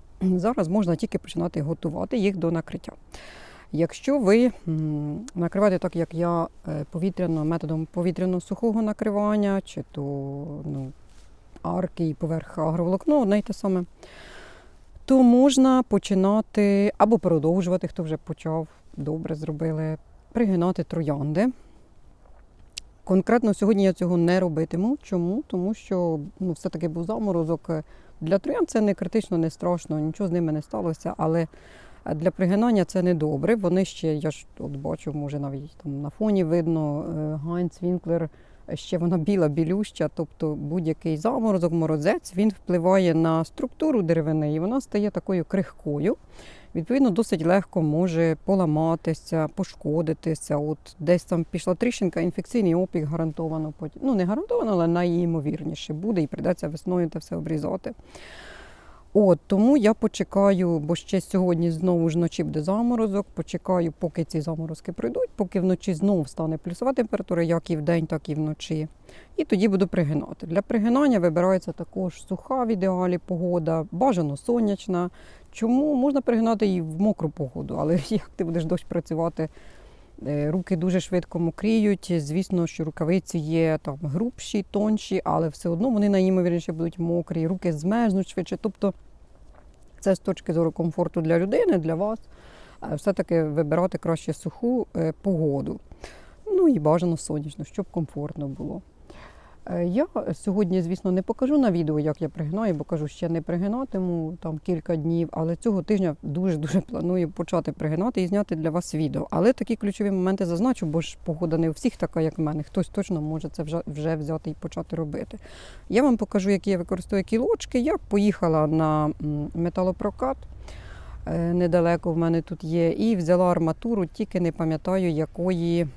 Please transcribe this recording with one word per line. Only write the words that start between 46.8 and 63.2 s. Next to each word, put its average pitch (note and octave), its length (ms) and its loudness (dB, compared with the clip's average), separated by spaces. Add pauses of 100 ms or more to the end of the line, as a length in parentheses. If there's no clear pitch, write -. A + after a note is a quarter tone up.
досить E3+ 360 0
легко F3+ 360 2
може D#3+ 640 2
поламатися, D#3+ 1080 0
пошкодитися. D#3 1000 -2
От D3+ 220 -2 (200)
десь E3+ 260 2
там E3 200 0
пішла F#3 300 -2
тріщинка, G3+ 460 0
інфекційний F3+ 540 0
опік F3 300 0
гарантовано D#3+ 720 -4
потім. - 260 -10
Ну, C4 100 2
не F#3 100 2
гарантовано, D#4+ 480 0
але E3+ 140 4
найімовірніше E3 1080 0
буде, F3+ 300 -2
і C#3+ 40 0
прийдеться E3+ 420 -4
весною E3+ 400 -2
те D#3+ 100 -8
все E3 180 -8
обрізати. D#3+ 580 -4 (1200)
От, F#3+ 320 6
тому A3 300 6
я G#3+ 180 4
почекаю, F#3+ 840 2
бо D3+ 180 -2
ще - 240 -2
сьогодні F3 500 2
знову E3 400 2
ж D#3 60 0
вночі E3+ 280 0
буде D#3 180 -2
заморозок, G#3+ 720 0